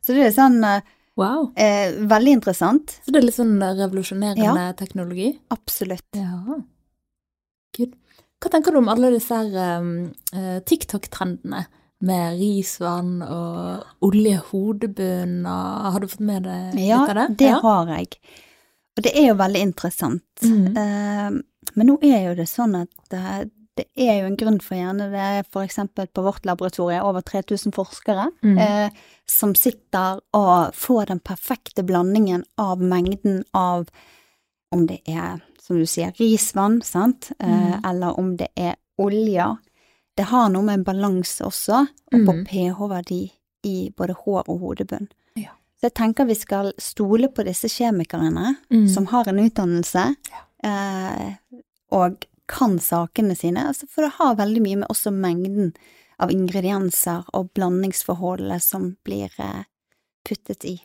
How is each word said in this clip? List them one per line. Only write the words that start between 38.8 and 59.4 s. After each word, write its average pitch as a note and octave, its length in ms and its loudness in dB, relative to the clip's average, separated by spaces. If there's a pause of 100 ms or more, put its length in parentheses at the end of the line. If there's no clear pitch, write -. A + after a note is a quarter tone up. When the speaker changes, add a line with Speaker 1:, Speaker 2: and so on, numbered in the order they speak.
Speaker 1:
olje. G3+ 600 0 (580)
Det G3 100 -2
har A#3 220 4
noe F#3+ 140 2
med G#3 180 2
en F3+ 40 -4
balanse F#3+ 600 -2
også, B3+ 440 0 (240)
og A#3+ 140 8
på F#3 80 6
Speaker 2:
Mhm. E3+ 120 -4
Speaker 1:
P F#3 240 -2
H-verdi F#3 600 -6 (320)
i F#3+ 340 -6
både F3+ 200 -4
hår G3 320 -2
og F3 120 -6
hodebunn. G3 480 -8 (280)
Speaker 2:
Ja. G#3+ 140 -12 (300)
Speaker 1:
Så - 20 -2
jeg A#3+ 120 -2
tenker A3+ 320 2
vi A3+ 80 2
skal G3 460 -4
stole A3 480 2
på A3+ 160 -4
disse F#3+ 240 -4
kjemikerne F3 880 0 (120)
Speaker 2:
Mhm. A3 200 6
Speaker 1:
som F#3+ 180 2
har A3+ 220 2
en F#3+ 100 0
utdannelse, F#3+ 800 2 (120)
Speaker 2:
Ja. - 120 -16 (240)
Speaker 1:
eh, G3 680 -4 (580)
og F#3 320 0 (240)
kan G3+ 300 2
sakene E3+ 580 0
sine, F3 300 -2
altså, C#4 220 -6
for - 140 -2
det D4 100 0
har C4+ 240 2
veldig G#3+ 260 0
mye G3 160 0
med - 100 -6
også G#3 240 -4
mengden F#3+ 600 -2 (440)
av F#3 120 0
ingredienser F#3 1040 -2
og F#3 220 -4
blandingsforholdene F#3 1040 -4
som F#3+ 440 -4
blir, G3 340 -8
eh, G3 240 -8 (640)